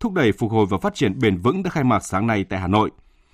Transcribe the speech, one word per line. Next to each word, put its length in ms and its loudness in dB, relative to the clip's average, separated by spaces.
thúc 120 -4
đẩy 200 2
phục 180 -4
hồi 160 2
và 120 -2
phát 160 -4
triển 240 -2
bền 200 2
vững 240 0
đã 80 -4
khai 140 -2
mạc 200 2
sáng 220 -4
nay 180 0
tại 160 -6
Hà 80 -4
Nội. 220 2